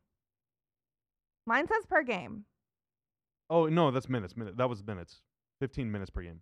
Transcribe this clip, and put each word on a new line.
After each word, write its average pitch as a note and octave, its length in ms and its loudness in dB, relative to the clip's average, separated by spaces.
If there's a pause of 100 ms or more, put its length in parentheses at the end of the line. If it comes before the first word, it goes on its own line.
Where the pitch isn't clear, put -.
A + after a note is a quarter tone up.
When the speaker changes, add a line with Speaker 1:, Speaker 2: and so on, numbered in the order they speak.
(1500)
Speaker 1:
Mine B3+ 220 2
says A4 200 0
per D#4 160 4
game. G#3 420 -6 (1040)
Speaker 2:
Oh, E3 180 6
no, D#3+ 240 4
that's B2+ 180 0
minutes. A2 280 -4
Minute, G#2+ 200 -8
that B2+ 120 2
was G2+ 160 -8
minutes. F#2+ 360 -10 (380)
Fifteen B2+ 320 -4
minutes G2 180 -4
per - 120 -8
game. E2+ 200 -12